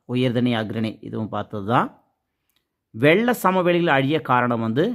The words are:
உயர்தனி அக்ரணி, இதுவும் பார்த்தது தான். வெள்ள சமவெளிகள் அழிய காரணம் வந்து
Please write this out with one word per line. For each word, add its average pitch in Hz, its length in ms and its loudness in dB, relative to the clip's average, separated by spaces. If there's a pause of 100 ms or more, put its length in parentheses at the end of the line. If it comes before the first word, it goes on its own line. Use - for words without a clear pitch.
உயர்தனி 123 500 0
அக்ரணி, 110 340 -4 (120)
இதுவும் 110 280 -8
பார்த்தது 104 360 -8
தான். 143 220 2 (1080)
வெள்ள 180 380 2
சமவெளிகள் 175 600 2
அழிய 139 280 2
காரணம் 123 440 0
வந்து 117 180 0 (100)